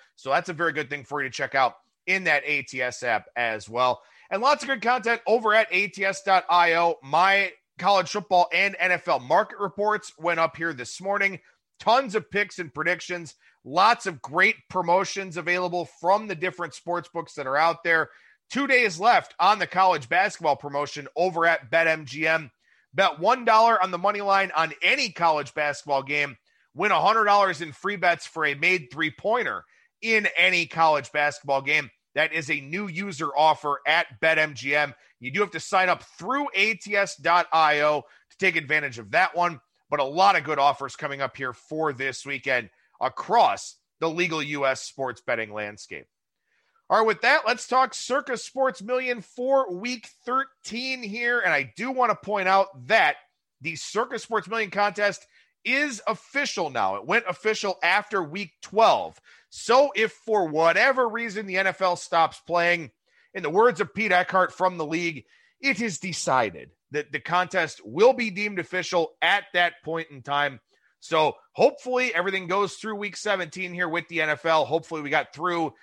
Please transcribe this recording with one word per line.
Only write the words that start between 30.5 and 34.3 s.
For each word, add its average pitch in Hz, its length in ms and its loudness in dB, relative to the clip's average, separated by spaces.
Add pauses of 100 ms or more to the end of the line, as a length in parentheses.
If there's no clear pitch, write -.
college 156 440 2
basketball 143 520 -2
game. 143 260 0 (240)
That 156 200 0
is 156 180 -6
a 147 100 -2
new 170 240 -8
user 160 500 -8
offer 147 520 2
at 156 340 0
BetMGM. 147 720 0 (260)